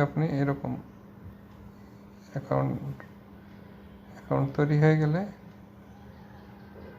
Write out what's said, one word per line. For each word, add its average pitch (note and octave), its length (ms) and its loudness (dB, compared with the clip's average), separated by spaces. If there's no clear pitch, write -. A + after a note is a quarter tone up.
আপনি D3 200 2
এরকম C#3 300 2
অ্যাকাউন্ট, C#3 680 0
অ্যাকাউন্ট C#3 320 2
তৈরি D3 260 6
হয়ে D#3 180 10
গেলে, D#3 200 4